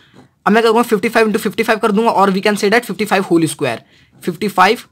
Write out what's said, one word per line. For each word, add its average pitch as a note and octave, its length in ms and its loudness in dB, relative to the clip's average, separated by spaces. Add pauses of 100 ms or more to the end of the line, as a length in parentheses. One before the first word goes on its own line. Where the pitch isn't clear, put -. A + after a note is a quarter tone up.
(460)
अब F#3+ 60 2
मैं A3 120 4
क्या A#3 80 4
करूँगा, A#3 120 2
फिफ्टी A3 260 -2
फ़ाइव A3+ 180 2
into G#3+ 140 -2
फिफ्टी A3 220 -4
फ़ाइव A3+ 160 -2
कर A3+ 120 0
दूंगा A3 200 0
और G3 200 2
we F#3+ 100 -2
can G#3 200 0
say G3+ 120 0
that A#3 120 0
fifty G3+ 220 -6
five F#3+ 240 -2
whole E3 180 2
square, B2 300 -6 (440)
fifty F#3+ 280 -6
five G3 400 2